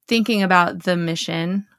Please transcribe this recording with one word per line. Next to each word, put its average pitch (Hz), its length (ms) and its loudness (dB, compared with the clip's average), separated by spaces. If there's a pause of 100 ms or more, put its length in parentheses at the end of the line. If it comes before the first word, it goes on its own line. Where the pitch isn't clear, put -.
thinking 226 360 0
about 180 400 2
the 180 140 0
mission, 165 680 -4 (140)